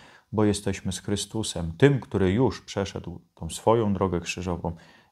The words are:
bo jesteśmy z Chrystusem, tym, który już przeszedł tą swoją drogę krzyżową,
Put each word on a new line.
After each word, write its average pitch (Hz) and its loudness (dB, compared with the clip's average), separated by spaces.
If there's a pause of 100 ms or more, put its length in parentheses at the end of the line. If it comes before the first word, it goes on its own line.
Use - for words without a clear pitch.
(320)
bo 107 2
jesteśmy 98 -2
z - -8
Chrystusem, 98 -6
tym, 139 6
który 95 2
już 113 2
przeszedł 90 -8 (140)
tą 82 -10
swoją 110 2
drogę 92 0
krzyżową, 87 -6 (360)